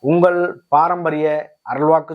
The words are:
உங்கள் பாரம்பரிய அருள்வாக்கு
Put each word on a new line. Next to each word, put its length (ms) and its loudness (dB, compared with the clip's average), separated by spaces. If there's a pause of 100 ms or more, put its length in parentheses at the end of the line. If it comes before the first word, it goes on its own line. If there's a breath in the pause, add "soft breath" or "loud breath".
(100)
உங்கள் 280 2 (360)
பாரம்பரிய 520 0 (460)
அருள்வாக்கு 420 0